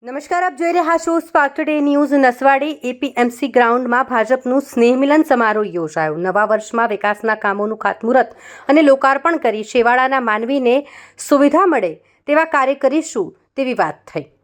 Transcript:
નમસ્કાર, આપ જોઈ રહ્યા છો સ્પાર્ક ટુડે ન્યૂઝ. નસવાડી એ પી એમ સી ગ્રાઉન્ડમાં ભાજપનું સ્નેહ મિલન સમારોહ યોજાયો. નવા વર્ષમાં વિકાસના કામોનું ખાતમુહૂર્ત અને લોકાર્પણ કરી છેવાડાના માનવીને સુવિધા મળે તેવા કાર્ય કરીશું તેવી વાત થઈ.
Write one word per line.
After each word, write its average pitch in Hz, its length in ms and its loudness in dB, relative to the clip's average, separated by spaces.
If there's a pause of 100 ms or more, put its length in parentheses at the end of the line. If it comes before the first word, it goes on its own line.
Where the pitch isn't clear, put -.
નમસ્કાર, 285 400 -6
આપ 359 140 -4
જોઈ 339 140 -2
રહ્યા 339 260 0
છો 330 220 -2
સ્પાર્ક 294 340 0
ટુડે 302 260 -2
ન્યૂઝ. 285 340 2
નસવાડી 269 600 2 (100)
એ 247 100 -6
પી 254 240 -6
એમ 240 120 0
સી 247 180 -6
ગ્રાઉન્ડમાં 247 560 2
ભાજપનું 254 580 -2
સ્નેહ 247 360 0
મિલન 285 260 2
સમારોહ 220 440 0
યોજાયો. 160 480 -4
નવા 180 300 0
વર્ષમાં 220 440 -2
વિકાસના 208 460 -2
કામોનું 208 420 -4
ખાતમુહૂર્ત - 580 -2 (340)
અને 294 120 2
લોકાર્પણ 277 560 2
કરી 220 260 -2
છેવાડાના 254 560 0
માનવીને 247 680 -2 (420)
સુવિધા 294 360 4
મળે 262 260 0 (360)
તેવા 302 180 2
કાર્ય 277 300 0
કરીશું 277 580 -2 (240)
તેવી 254 160 -4
વાત 165 240 -2 (160)
થઈ. 147 120 -8 (180)